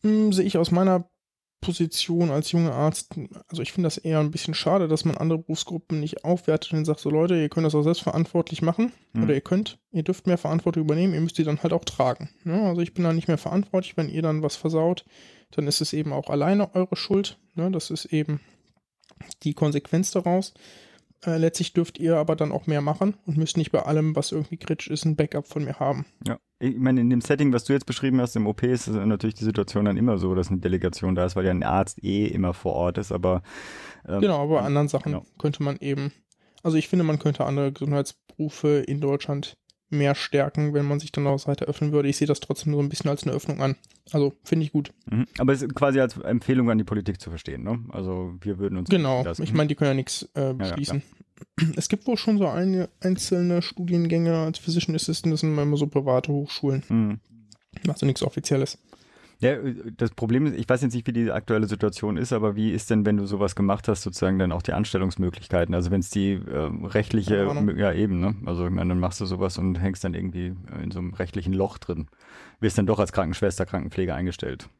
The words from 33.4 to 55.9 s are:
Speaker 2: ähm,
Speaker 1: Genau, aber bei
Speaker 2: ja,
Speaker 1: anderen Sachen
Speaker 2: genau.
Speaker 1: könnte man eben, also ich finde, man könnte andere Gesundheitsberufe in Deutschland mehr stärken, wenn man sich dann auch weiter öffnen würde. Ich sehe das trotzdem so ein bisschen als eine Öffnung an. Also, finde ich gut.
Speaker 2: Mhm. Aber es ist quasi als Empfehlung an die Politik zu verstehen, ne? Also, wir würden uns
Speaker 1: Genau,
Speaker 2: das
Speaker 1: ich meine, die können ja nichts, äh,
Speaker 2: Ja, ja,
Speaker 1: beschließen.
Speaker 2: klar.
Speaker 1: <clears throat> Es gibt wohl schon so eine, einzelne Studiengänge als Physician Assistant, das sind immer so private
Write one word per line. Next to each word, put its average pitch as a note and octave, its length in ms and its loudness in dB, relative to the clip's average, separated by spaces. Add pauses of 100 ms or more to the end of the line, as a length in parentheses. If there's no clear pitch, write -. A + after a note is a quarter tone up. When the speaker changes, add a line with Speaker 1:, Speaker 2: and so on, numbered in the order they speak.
Speaker 2:
ähm, G3 140 -2
Speaker 1:
Genau, E3 220 2
aber D3+ 140 2
bei - 20 4
Speaker 2:
ja, B2 80 -2
Speaker 1:
anderen C#3+ 220 2
Sachen A#2 240 -2
Speaker 2:
genau. F2 120 -6 (140)
Speaker 1:
könnte D3 240 -2
man C#3+ 140 -4
eben, C#3 340 -4 (500)
also D#3+ 160 2
ich D3+ 100 0
finde, F3+ 160 2
man D#3 140 2
könnte C#3+ 280 0
andere C#3 260 0
Gesundheitsberufe D3 1120 -2
in C#3+ 160 -2
Deutschland C#3+ 560 -2 (320)
mehr C#3+ 260 4
stärken, C#3+ 580 0
wenn C#3+ 120 2
man C#3+ 140 0
sich D3+ 140 -10
dann C#3+ 140 0
auch C#3 200 0
weiter C#3+ 200 -2
öffnen D3 260 -2
würde. C#3+ 160 4
Ich C#3 80 0
sehe D3 100 2
das D3 140 0
trotzdem D3+ 320 -2
so D3 80 2
ein C#3+ 80 0
bisschen D3+ 200 -2
als C#3+ 140 -2
eine C3 100 0
Öffnung C#3 280 -4
an. C3+ 160 0 (340)
Also, C#3+ 220 2 (100)
finde D#3+ 220 2
ich - 80 -8
gut. D3 180 0 (180)
Speaker 2:
Mhm. A2+ 160 2 (120)
Aber C3 160 4
es C3 80 0
ist B2+ 140 -4
quasi C3+ 260 4
als B2 160 0
Empfehlung B2 520 2
an A2 80 4
die G2+ 60 2
Politik G2+ 380 -4
zu - 80 -12
verstehen, C#2+ 340 -10
ne? A#2 160 -4 (120)
Also, F#2 500 -6
wir G2 180 -4
würden F#2+ 180 -2
uns F2+ 120 -4
Speaker 1:
Genau, C3+ 340 2
Speaker 2:
das E2+ 160 -6
Speaker 1:
ich A2 140 -4
meine, D3+ 160 2
die D3 60 -2
können C#3+ 160 2
ja C3+ 40 2
nichts, - 280 -6 (120)
äh, C#3+ 60 -2
Speaker 2:
Ja, C3+ 60 0
ja, C3 60 -2
Speaker 1:
beschließen. C3 480 -4
Speaker 2:
klar. - 720 -6
Speaker 1:
<clears throat> - 60 -4
Es E3+ 100 -4
gibt - 180 -2
wohl A#3+ 120 0
schon G#3+ 200 2
so F#3+ 100 4
eine, F3+ 420 0 (100)
einzelne F3 640 2
Studiengänge E3+ 760 0
als D#3+ 220 -2
Physician E3 340 -2
Assistant, D#3+ 380 0
das D3+ 80 2
sind D#3 180 2
immer D3 200 2
so D3 100 2
private C3+ 460 2